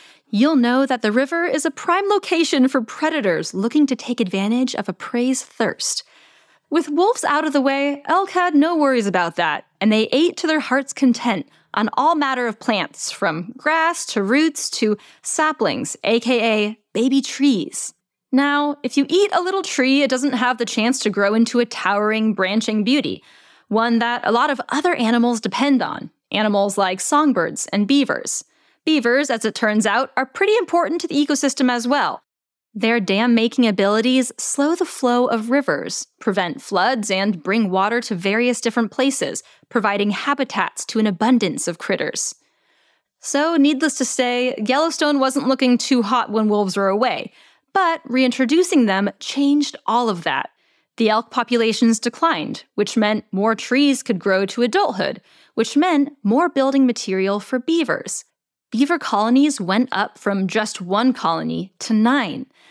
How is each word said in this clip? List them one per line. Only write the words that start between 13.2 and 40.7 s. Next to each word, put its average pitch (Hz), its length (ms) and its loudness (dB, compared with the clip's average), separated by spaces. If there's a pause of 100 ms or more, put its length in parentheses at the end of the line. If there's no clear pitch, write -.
grass 320 500 -2
to 208 180 -2
roots 294 460 0
to 214 280 0 (240)
saplings, 302 800 -2
A 226 160 2
K 226 440 0
A 214 160 -6 (140)
baby 262 280 2
trees. - 720 -2 (400)
Now, 285 500 0
if - 120 -8
you 277 140 2
eat 403 240 2
a 359 80 2
little 370 200 -2
tree, 269 400 0
it 277 80 2
doesn't 254 240 -2
have 247 240 0
the 240 80 -4
chance 233 340 -2
to 254 100 -2
grow 202 240 0
into 226 260 2
a 233 60 2
towering, 214 680 0
branching 214 520 -2
beauty, 269 360 0 (460)
one 226 320 0
that 240 240 0
a - 80 0
lot 247 180 2
of 233 200 -4
other 311 260 0
animals 233 460 0
depend 254 400 0
on, - 300 -8 (200)
animals 202 460 0
like 190 240 0
songbirds 285 640 0
and 202 200 0
beavers. - 580 0 (400)
Beavers, 269 440 2
as 226 140 -4
it 214 100 -2
turns 214 320 0
out, 226 300 0
are 262 100 0
pretty 403 320 0
important 339 440 0
to 339 60 -6
the 285 180 0
ecosystem 269 440 0
as 240 180 -2
well. 240 360 0 (500)
Their 226 280 0
dam-making 226 640 2
abilities 220 680 2
slow 302 380 -2
the 349 100 -2
flow 247 400 0
of 226 240 -2
rivers, - 580 -2 (140)
prevent 185 400 -2
floods, 202 500 0
and 190 320 -2
bring 202 260 0
water 196 300 0
to 226 160 -6
various 220 460 0
different 226 300 -2
places, - 520 -2 (240)
providing 208 440 0
habitats - 720 -4